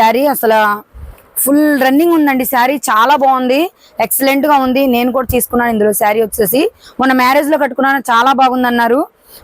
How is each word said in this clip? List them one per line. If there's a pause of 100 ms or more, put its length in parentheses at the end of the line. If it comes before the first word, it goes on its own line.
శారీ. (120)
అసలు (800)
ఫుల్ (200)
రన్నింగ్
ఉందండి (100)
శారీ, (140)
చాలా
బాగుంది, (460)
ఎక్సలెంట్‌గా (100)
ఉంది. (100)
నేను
కూడా
తీసుకున్నాను
ఇందులో (120)
శారీ
వచ్చేసి, (380)
మొన్న (120)
మ్యారేజ్లో
కట్టుకున్నాను, (100)
చాలా (120)
బాగుందన్నారు. (420)